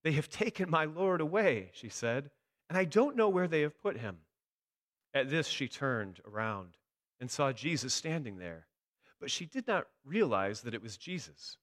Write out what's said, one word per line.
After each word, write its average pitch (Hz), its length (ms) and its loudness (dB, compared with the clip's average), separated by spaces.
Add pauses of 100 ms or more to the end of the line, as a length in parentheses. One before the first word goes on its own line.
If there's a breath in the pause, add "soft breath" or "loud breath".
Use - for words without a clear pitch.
"They 160 120 2
have 147 180 0
taken 190 400 -2
my 156 160 4
Lord 175 340 2
away," 151 540 2
she 110 160 -12
said, 127 400 -2 (400)
"and 175 80 2
I 185 80 4
don't 226 280 6
know 220 140 6
where 180 180 4
they 160 140 2
have 147 180 0
put 196 200 -2
him." 95 260 -8 (880)
At 135 160 2
this, 151 180 0
she - 220 -2
turned 110 560 -4
around 104 540 -6 (420)
and 127 100 -8
saw 139 220 2
Jesus 127 400 -2
standing 143 460 -4
there, 85 280 -12 (520 soft breath)
but 143 120 -8
she - 140 -4
did 240 220 -8
not 196 240 0 (140)
realize 113 580 0
that 120 100 -8
it 113 80 -6
was 107 160 -14
Jesus. - 680 -12